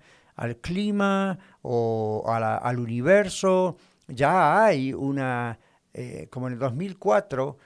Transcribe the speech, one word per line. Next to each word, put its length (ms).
al 220
clima 800
o 680
a 120
la, 180
al 220
universo. 960
Ya 580
hay 280
una, 680
eh, 360
como 180
en 60
el 60
dos 140
mil 240
cuatro, 680